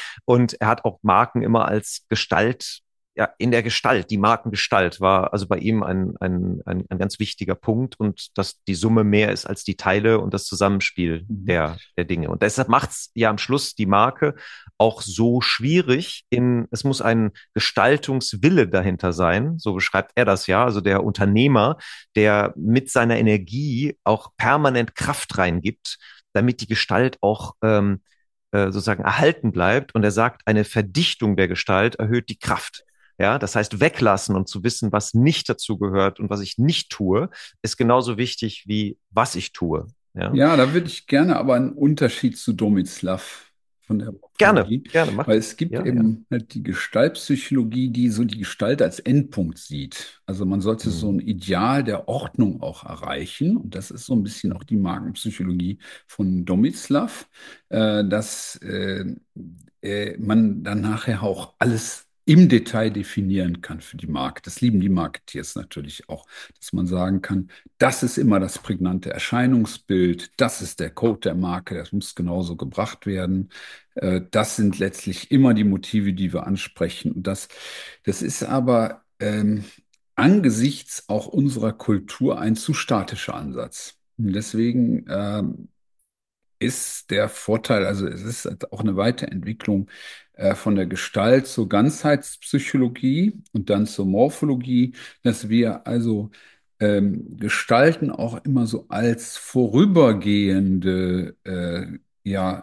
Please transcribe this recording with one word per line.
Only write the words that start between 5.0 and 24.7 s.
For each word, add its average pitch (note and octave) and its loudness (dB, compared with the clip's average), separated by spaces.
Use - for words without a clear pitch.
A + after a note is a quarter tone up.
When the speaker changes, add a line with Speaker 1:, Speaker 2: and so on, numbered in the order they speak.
Speaker 1:
war F#2+ 4
also G2 -2
bei F#2+ 0
ihm A2 0
ein, F#2 -2
ein, F#2 -2
ein, F#2 -4
ein F#2+ -4
ganz G2 -2
wichtiger G2+ -4
Punkt A#2+ -2
und - -6
dass - -4
die G2 -2
Summe A2 4
mehr G#2 4
ist - -6
als - -8
die G2 -4
Teile G#2 2
und G2 -4
das G2 -4
Zusammenspiel F#2 0
Speaker 2:
Mhm. G2+ -8
Speaker 1:
der, E2 0
der F2 -2
Dinge. D#2+ -4
Und F#2 -4
deshalb B2+ 0
macht's - 0
ja A2+ 4
am G#2+ 0
Schluss - -2
die G#2+ -2
Marke B2 2
auch A2 2
so A#2 2
schwierig D3 0
in, B2 0
es - -4
muss C3+ 0
ein A2+ 2
Gestaltungswille C3 2
dahinter F#2 0
sein, G2 0
so G#2+ -4
beschreibt - -2
er B2 4
das F#2+ 2
ja, G2 4
also G#2 0
der F#2+ 2
Unternehmer, A2 4
der G#2 4
mit A2+ 2
seiner A#2 4
Energie A2+ 0
auch - 0
permanent C3 2